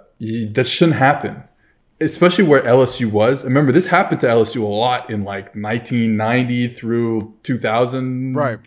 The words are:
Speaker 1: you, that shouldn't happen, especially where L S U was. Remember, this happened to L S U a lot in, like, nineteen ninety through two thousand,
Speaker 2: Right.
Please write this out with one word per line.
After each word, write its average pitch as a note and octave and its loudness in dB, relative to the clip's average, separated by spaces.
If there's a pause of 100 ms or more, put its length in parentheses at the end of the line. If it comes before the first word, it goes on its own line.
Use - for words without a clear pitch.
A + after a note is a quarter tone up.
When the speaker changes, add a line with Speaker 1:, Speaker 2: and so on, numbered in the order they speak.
(180)
Speaker 1:
you, A2+ -6
that B2 0
shouldn't E3 2
happen, C#3 0 (580)
especially F3+ 2
where C#3+ 4
L B2 6
S B2 -2
U A#2+ 0
was. G#2+ 2
Remember, C3 2
this D#3 2
happened F3 0
to C3 2
L A#2 4
S G#2+ -2
U A2+ -2
a - -2
lot A#2 -2
in, G#2 -4
like, G2 -10
nineteen A2+ -2
ninety A#2+ 0
through A#2 -4
two B2 -4
thousand, B2+ -2
Speaker 2:
Right. C3 -2